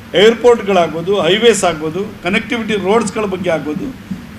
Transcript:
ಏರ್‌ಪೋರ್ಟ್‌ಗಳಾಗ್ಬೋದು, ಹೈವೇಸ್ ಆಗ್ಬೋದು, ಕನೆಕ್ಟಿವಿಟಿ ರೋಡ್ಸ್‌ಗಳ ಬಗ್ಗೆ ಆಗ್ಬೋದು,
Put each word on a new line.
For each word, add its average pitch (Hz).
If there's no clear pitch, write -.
ಏರ್‌ಪೋರ್ಟ್‌ಗಳಾಗ್ಬೋದು, 196
ಹೈವೇಸ್ 196
ಆಗ್ಬೋದು, 165
ಕನೆಕ್ಟಿವಿಟಿ 214
ರೋಡ್ಸ್‌ಗಳ 208
ಬಗ್ಗೆ 180
ಆಗ್ಬೋದು, -